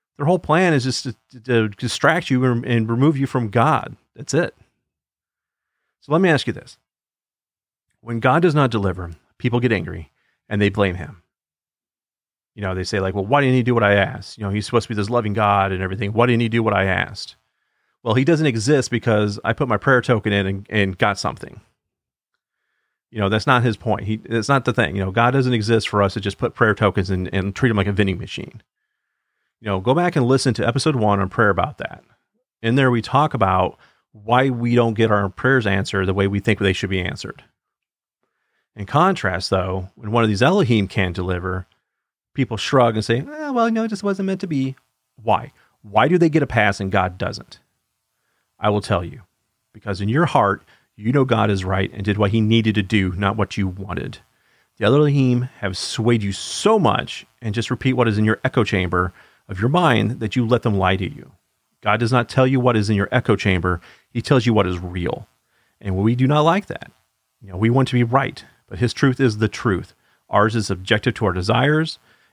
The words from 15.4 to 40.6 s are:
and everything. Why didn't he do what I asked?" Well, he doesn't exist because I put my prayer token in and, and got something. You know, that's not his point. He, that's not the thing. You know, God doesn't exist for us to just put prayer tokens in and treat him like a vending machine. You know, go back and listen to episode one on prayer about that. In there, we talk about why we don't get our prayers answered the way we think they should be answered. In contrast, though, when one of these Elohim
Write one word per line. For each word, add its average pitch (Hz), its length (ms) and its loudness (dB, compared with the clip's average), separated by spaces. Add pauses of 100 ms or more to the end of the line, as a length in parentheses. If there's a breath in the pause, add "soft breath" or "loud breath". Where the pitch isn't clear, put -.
and 95 120 -4
everything. 95 300 -6
Why 117 140 2
didn't 120 160 2
he 117 60 0
do 113 140 0
what 110 120 0
I 95 100 2
asked?" 92 520 -4 (640)
Well, 113 120 0
he 131 100 2
doesn't 160 220 2
exist 123 440 0
because 107 540 0
I 113 80 0
put 139 160 -4
my 113 80 0
prayer 131 240 2
token 110 320 0
in 101 140 2
and, 98 240 -6
and 98 280 0
got 104 200 0
something. - 420 -8 (1500)
You 117 100 -6
know, 98 80 2
that's 107 180 0
not 123 160 4
his 117 140 0
point. 110 280 -4
He, 107 120 -4
that's 110 320 -4
not 139 160 2
the 123 80 -2
thing. 104 240 -2
You 98 80 -2
know, 95 60 -4
God 117 200 2
doesn't 127 240 2
exist 110 340 0
for 104 140 2
us 98 120 0
to 110 60 -6
just 98 180 -6
put 104 160 -4
prayer 107 200 2
tokens 95 360 0
in 90 180 -4
and 95 260 -4
treat 127 160 0
him 107 60 0
like 95 100 0
a 101 60 -2
vending 98 260 0
machine. - 440 -12 (960)
You 110 60 -12
know, 98 140 -2
go 123 140 0
back 175 200 0
and 131 120 2
listen 127 280 2
to - 120 -4
episode 135 300 0
one 101 240 2
on 98 80 -2
prayer 107 220 2
about - 280 -2
that. - 260 -12 (580)
In 117 120 0
there, 135 160 4
we 120 120 0
talk 147 320 0
about 92 440 0 (340 soft breath)
why 117 380 2
we 120 240 0
don't 117 200 4
get 110 160 2
our 101 180 2
prayers 127 380 0
answered 98 400 0
the 95 80 0
way 98 120 2
we 101 140 -2
think 107 180 0
they 98 140 2
should 92 180 -4
be 95 100 -2
answered. - 440 -10 (1300)
In 98 100 -10
contrast, 143 640 0
though, 92 440 -2
when 107 180 -8
one 117 100 4
of 110 60 4
these 101 140 2
Elohim 123 440 2